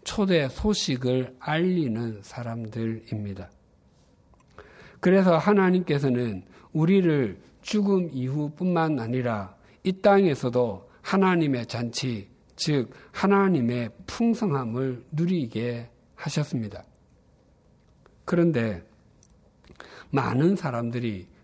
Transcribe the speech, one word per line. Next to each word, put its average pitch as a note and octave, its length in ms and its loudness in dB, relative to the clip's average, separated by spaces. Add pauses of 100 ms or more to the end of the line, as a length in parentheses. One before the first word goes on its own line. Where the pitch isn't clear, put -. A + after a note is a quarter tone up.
초대 F3+ 440 0
소식을 B2+ 920 -2
알리는 C#3+ 840 -2
사람들입니다. A2 1300 -8 (1500)
그래서 F#3 360 6
하나님께서는 D3 1040 2 (300)
우리를 D#3 680 2 (200)
죽음 G3 520 0
이후뿐만 D3 840 -2
아니라 A2+ 560 -4 (300)
이 F#3 80 0
땅에서도 C3 1000 2 (120)
하나님의 E3 640 2
잔치, A#2 600 -6 (280)
즉 C#3 340 0 (220)
하나님의 D3+ 800 2 (160)
풍성함을 C3+ 1040 -2
누리게 A#2+ 760 -2 (260)
하셨습니다. A#2 720 -6 (1400)
그런데 B2 580 0 (1300)
많은 C3+ 460 2
사람들이 A#2+ 720 -6 (160)